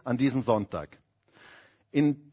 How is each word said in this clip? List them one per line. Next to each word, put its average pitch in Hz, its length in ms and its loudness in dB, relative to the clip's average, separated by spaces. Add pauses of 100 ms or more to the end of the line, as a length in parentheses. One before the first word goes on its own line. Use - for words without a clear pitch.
an 123 100 -2
diesem 131 280 0
Sonntag. 101 540 -2 (960)
In 147 420 0